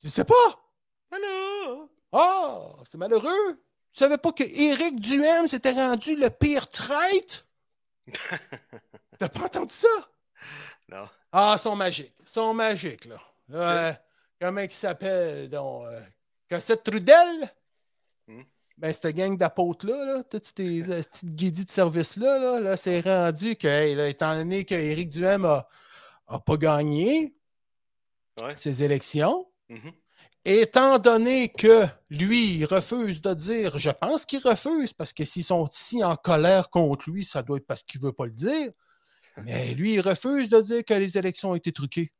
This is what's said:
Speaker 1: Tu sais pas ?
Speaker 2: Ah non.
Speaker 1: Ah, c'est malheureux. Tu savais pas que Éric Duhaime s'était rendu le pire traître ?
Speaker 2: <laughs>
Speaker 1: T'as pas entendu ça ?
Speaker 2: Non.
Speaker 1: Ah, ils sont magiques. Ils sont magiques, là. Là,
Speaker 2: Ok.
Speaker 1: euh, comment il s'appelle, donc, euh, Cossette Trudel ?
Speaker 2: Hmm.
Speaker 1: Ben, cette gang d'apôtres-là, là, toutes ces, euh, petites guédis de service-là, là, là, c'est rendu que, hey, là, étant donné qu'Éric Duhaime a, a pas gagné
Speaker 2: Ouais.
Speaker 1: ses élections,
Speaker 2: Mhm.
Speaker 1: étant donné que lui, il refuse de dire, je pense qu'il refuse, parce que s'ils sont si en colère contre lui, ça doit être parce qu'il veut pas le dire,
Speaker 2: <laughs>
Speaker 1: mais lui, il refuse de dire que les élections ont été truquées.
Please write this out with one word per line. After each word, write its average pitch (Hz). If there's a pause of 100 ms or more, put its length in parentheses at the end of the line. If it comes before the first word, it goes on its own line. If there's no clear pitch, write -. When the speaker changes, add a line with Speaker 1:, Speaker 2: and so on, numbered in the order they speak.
Speaker 1:
Tu 151
sais -
pas ? - (760)
Speaker 2:
Ah 370
non. 381 (220)
Speaker 1:
Ah, 311 (100)
c'est -
malheureux. 269 (300)
Tu -
savais 285
pas 311
que -
Éric 285
Duhaime 302
s'était 262
rendu 254
le 277
pire 285
traître ? 359 (640)
Speaker 2:
<laughs> -
Speaker 1:
T'as 175
pas -
entendu -
ça ? - (1000)
Speaker 2:
Non. 98 (240)
Speaker 1:
Ah, 208
ils 202
sont 214
magiques. 165
Ils -
sont 226
magiques, 202
là. 113 (320)
Là, 147
Speaker 2:
Ok. 170
Speaker 1:
euh, 156 (460)
comment 190
il 196
s'appelle, 175
donc, 131
euh, 117 (480)
Cossette 220
Trudel ? 294 (760)
Speaker 2:
Hmm. 113 (340)
Speaker 1:
Ben, 160
cette 156
gang 190
d'apôtres-là, 185
là, 269
toutes 214 (100)
ces, 175
euh, 170
petites 165
guédis 180
de -
service-là, 190
là, 247
là, 190
c'est 180
rendu 180
que, -
hey, 147
là, 147
étant 156
donné 180
qu'Éric 160
Duhaime 185
a, 147 (600)
a 107
pas 151
gagné 156 (1040)
Speaker 2:
Ouais. 135
Speaker 1:
ses 143
élections, 151 (220)
Speaker 2:
Mhm. 117 (540)
Speaker 1:
étant 233
donné 233
que 220 (240)
lui, 196
il 151
refuse 190
de 190
dire, 180
je 147
pense 254
qu'il 277
refuse, 269
parce -
que 151
s'ils 180
sont 170
si -
en 175
colère 175
contre 151
lui, 185
ça -
doit 139
être 135
parce -
qu'il -
veut 135
pas 131
le 117
dire, 226 (680)
Speaker 2:
<laughs> -
Speaker 1:
mais 117
lui, 208
il 196
refuse 247
de 220
dire 226
que -
les 196
élections 185
ont 180
été 170
truquées. 147